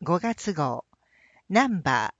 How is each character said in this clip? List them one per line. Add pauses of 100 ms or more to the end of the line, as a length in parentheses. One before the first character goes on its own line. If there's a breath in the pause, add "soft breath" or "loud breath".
五
月
号、 (640 soft breath)
ナ
ン
バ